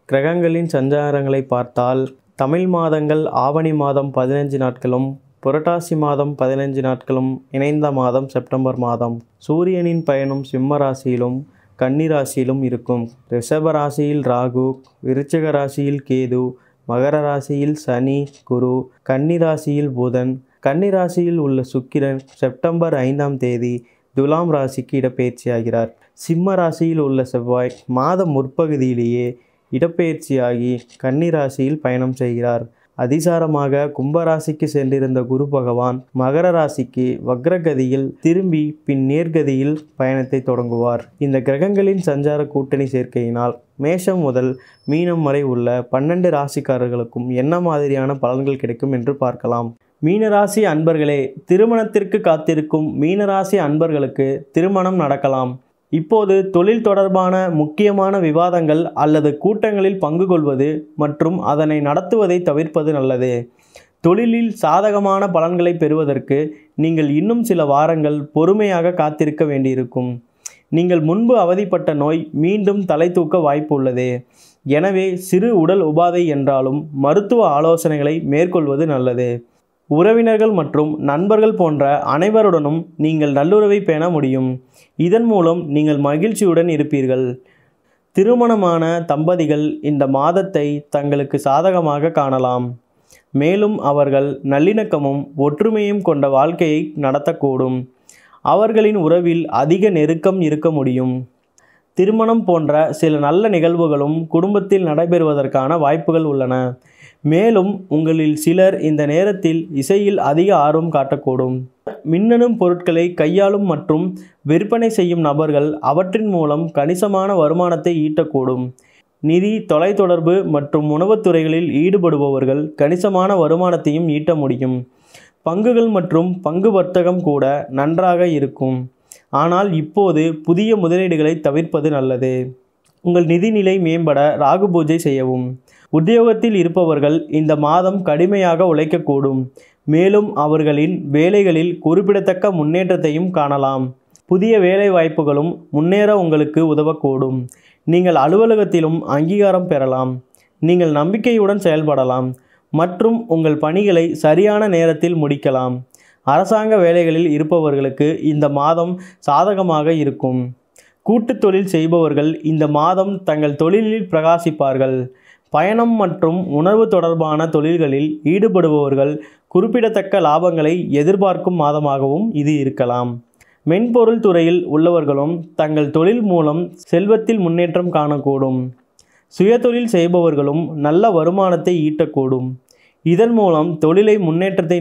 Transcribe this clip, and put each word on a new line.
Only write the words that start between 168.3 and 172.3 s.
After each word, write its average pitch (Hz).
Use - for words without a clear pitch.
ஈடுபடுபவர்கள் 151
குறிப்பிடத்தக்க 220
லாபங்களை 160
எதிர்பார்க்கும் 185
மாதமாகவும் 147